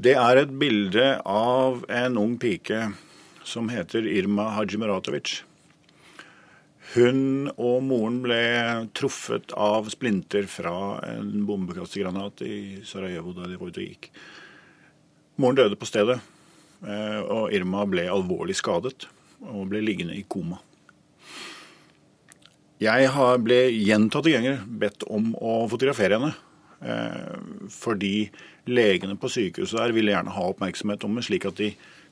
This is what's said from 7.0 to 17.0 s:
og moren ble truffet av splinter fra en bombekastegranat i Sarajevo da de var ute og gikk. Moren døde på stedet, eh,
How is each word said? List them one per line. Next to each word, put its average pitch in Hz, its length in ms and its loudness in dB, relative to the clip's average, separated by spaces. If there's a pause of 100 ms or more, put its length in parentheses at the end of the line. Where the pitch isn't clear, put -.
og 123 260 2
moren 123 400 0
ble 117 720 0
truffet - 600 -6
av 107 340 2
splinter 101 600 -2
fra 92 600 -6
en 104 380 -4
bombekastegranat 95 960 -6
i 101 420 -10
Sarajevo 90 500 -10
da 90 140 -12
de 90 80 -10
var 90 140 -10
ute 85 80 -14
og 95 100 -8
gikk. - 220 -20 (1300)
Moren 131 180 4
døde 107 220 6
på 120 80 -12
stedet, 113 340 2 (640)
eh, 107 360 -6